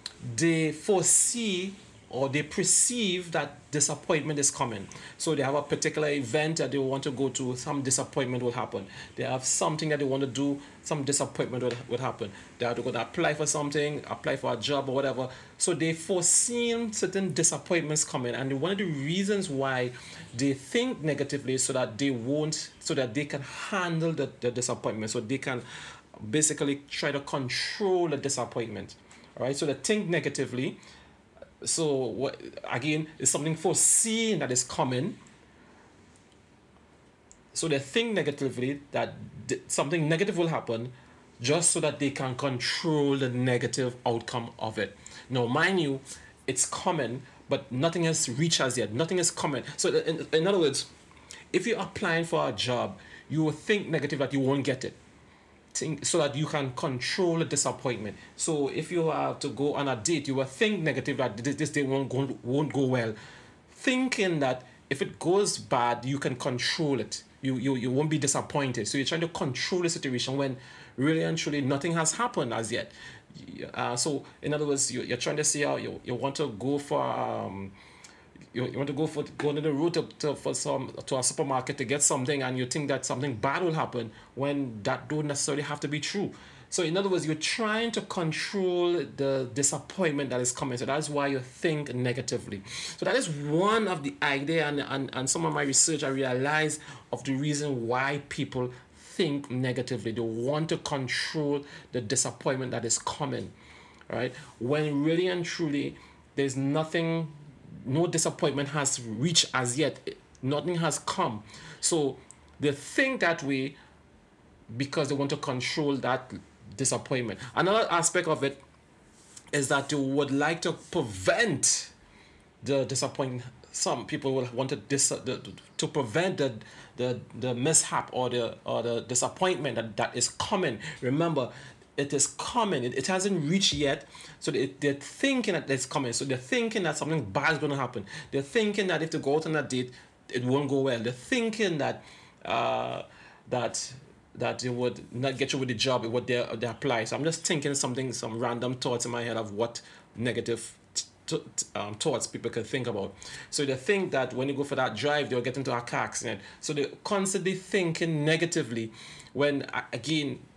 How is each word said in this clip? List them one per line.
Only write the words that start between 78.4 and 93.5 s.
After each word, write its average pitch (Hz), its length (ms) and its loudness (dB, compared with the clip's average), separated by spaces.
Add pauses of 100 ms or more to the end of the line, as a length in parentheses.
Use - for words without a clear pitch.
you, 123 140 -2
you - 100 -8
want 139 100 -2
to 147 60 -4
go 156 160 0
for, 147 160 -4 (120)
go 147 120 0
on 147 80 0
the 156 160 0
road 156 220 2
to, - 80 2 (180)
to, 143 160 0
for - 180 -4
some, 135 400 -2 (120)
to 135 120 0
a 123 60 2
supermarket 135 520 0
to 131 80 -2
get 139 200 2
something, 139 360 2
and 127 160 0
you 127 100 0
think 147 200 -2
that 131 180 0
something 131 300 -2
bad 139 300 0
will 165 80 4
happen 120 400 -2 (240)
when 135 480 -2
that 127 240 -2
don't 151 180 0
necessarily 143 380 0
have 143 160 -4
to 151 80 -2
be 147 100 -2
true. 185 340 -2 (380)
So 180 140 2
in 160 120 2
other 196 120 2
words, 165 180 2
you're 156 80 2
trying 220 580 0
to 226 100 0
control 175 920 2
the 135 600 0
disappointment 143 800 0
that 127 100 0
is 123 120 2
coming. 127 260 -4
So 120 80 -4
that's 147 240 0
why 143 160 2
you 139 140 2
think 147 560 -2
negatively. 123 640 -2 (340)
So - 100 -4
that 202 100 4
is 262 120 2
one 170 600 2